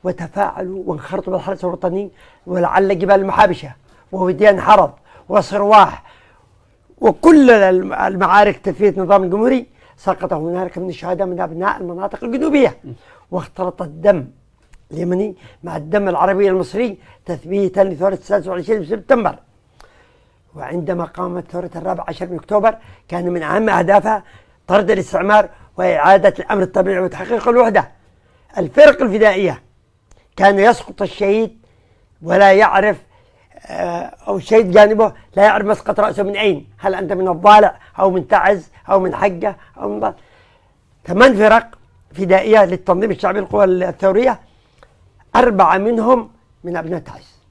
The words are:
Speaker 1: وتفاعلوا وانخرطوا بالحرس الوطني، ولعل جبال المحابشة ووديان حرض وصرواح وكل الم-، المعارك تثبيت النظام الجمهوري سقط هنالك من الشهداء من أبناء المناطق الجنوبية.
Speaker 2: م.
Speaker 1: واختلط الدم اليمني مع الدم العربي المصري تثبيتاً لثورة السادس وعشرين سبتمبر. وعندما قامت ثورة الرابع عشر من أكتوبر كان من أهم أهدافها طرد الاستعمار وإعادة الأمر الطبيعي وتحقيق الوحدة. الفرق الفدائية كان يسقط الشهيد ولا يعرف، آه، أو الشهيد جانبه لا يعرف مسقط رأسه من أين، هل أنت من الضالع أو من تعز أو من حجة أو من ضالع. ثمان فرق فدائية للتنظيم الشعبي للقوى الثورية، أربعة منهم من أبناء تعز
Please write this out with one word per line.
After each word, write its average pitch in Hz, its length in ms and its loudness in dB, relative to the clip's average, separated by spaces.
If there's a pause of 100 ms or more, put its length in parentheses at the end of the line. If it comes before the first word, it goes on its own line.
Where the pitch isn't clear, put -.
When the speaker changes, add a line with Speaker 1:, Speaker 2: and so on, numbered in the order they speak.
Speaker 1:
وتفاعلوا 185 800 -8
وانخرطوا 185 480 -8
بالحرس 185 320 -8
الوطني، 185 460 -6 (360)
ولعل 180 520 0
جبال 196 160 2
المحابشة 190 560 0 (400)
ووديان 190 500 2
حرض 180 300 4 (380)
وصرواح 202 760 2 (960)
وكل 277 540 4
الم-، 190 420 2
المعارك 196 640 2
تثبيت 196 400 -2
النظام 190 260 2
الجمهوري 220 440 -2 (300)
سقط - 360 -6
هنالك 175 440 -6
من 180 120 -10
الشهداء 180 380 -6
من 180 140 -8
أبناء 175 360 -6
المناطق 185 460 -10
الجنوبية. 262 600 -2
Speaker 2:
م. 131 80 -18 (400)
Speaker 1:
واختلط 180 500 -8
الدم 160 460 -2 (640)
اليمني 180 440 -6 (280)
مع 170 140 -12
الدم 185 320 -4
العربي 185 400 0
المصري 190 480 -4 (280)
تثبيتاً 185 560 -4
لثورة 190 320 -2
السادس 196 340 -6
وعشرين 180 380 -6
سبتمبر. 214 500 -2 (1200)
وعندما 175 500 -8
قامت 175 460 -12
ثورة 175 240 -12
الرابع 175 320 -8
عشر 170 200 -12
من 180 80 -12
أكتوبر 208 420 -2 (300)
كان 175 220 -6
من 175 140 -6
أهم 202 260 -2
أهدافها 196 540 0 (440)
طرد 214 240 0
الاستعمار 202 580 0 (280)
وإعادة 180 600 4
الأمر 202 240 -4
الطبيعي 185 360 -2
وتحقيق 185 480 -6
الوحدة. 233 440 2 (680)
الفرق - 440 6
الفدائية 202 640 0 (720)
كان 196 240 4
يسقط - 420 0
الشهيد 208 560 -2 (640)
ولا 190 320 4
يعرف، 196 440 2 (720)
آه، 175 340 -8 (260)
أو 202 100 -4
الشهيد 220 340 0
جانبه 208 420 4 (220)
لا 196 80 4
يعرف 208 220 2
مسقط 208 340 -4
رأسه 208 240 -2
من 202 120 -6
أين، 196 320 -2 (100)
هل 196 180 -4
أنت 190 180 -8
من 185 140 -4
الضالع 202 520 6 (200)
أو 190 120 2
من 180 160 -4
تعز 190 420 0 (200)
أو 196 100 2
من 180 160 -4
حجة 190 420 -4 (200)
أو 202 120 -10
من 208 100 -10
ضالع. - 160 -6 (880)
ثمان 226 300 4
فرق 220 420 2 (360)
فدائية 196 520 2
للتنظيم 185 460 -2
الشعبي 190 280 -4
للقوى 202 260 0
الثورية، 190 720 0 (960)
أربعة 190 420 2
منهم 226 520 -2 (340)
من 175 140 -8
أبناء 165 220 -8
تعز - 400 -20 (120)